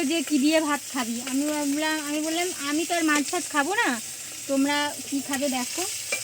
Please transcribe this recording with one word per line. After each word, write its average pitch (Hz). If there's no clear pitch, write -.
যে 294
কী 294
দিয়ে 302
ভাত 294
খাবি। 240
আমি 269
ভাবলাম, 302
আমি 302
বললাম 330
আমি 302
তো 320
আর 339
মাছ 294
ফাছ 349
খাবো 302
না, 440
তোমরা 277
কী 277
খাবে 277
দেখো। 254